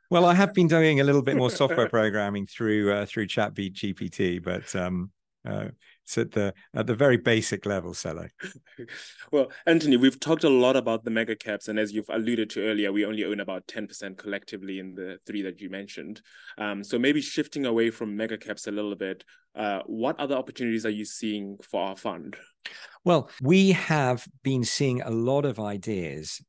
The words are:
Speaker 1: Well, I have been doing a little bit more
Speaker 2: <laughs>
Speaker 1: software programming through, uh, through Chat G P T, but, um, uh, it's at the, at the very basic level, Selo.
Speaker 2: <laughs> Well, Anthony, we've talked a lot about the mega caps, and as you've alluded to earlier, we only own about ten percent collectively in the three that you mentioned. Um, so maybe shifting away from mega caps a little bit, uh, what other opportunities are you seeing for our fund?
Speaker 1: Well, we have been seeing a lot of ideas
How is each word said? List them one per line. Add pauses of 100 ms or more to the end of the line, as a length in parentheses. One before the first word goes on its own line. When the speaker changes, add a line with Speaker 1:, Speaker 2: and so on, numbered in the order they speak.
Speaker 1:
Well,
I
have
been
doing
a
little
bit
more
Speaker 2:
<laughs>
Speaker 1:
software
programming
through,
uh,
through
Chat
G
P
T,
but,
um, (340)
uh, (360)
it's
at
the, (220)
at
the
very
basic
level,
Selo. (140)
Speaker 2:
<laughs> (460)
Well, (160)
Anthony,
we've
talked
a
lot
about
the
mega
caps,
and
as
you've
alluded
to
earlier,
we
only
own
about
ten
percent
collectively
in
the
three
that
you
mentioned. (380)
Um,
so
maybe
shifting
away
from
mega
caps
a
little
bit, (300)
uh,
what
other
opportunities
are
you
seeing
for
our
fund? (680)
Speaker 1:
Well, (120)
we
have (160)
been
seeing
a
lot
of
ideas